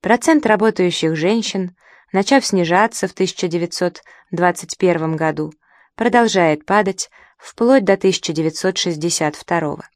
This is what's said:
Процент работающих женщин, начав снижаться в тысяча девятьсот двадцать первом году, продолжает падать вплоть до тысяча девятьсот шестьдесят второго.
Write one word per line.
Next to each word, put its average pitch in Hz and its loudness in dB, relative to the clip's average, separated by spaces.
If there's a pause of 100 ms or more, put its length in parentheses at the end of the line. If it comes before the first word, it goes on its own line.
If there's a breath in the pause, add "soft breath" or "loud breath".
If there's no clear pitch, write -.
Процент 269 2
работающих 185 2
женщин, 190 -2 (380 soft breath)
начав 196 2
снижаться 190 0
в - -10
тысяча 185 -4
девятьсот 170 -4 (280 soft breath)
двадцать 175 -2
первом 160 0
году, 156 -4 (440 soft breath)
продолжает 190 2
падать 190 -2 (280 soft breath)
вплоть 247 2
до 196 2
тысяча 190 -2
девятьсот 160 -4
шестьдесят 160 -2
второго. 160 -6